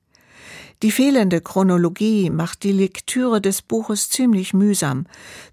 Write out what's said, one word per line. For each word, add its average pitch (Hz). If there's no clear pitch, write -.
Die 220
fehlende 220
Chronologie 190
macht 165
die 196
Lektüre 202
des 196
Buches 220
ziemlich 220
mühsam. 180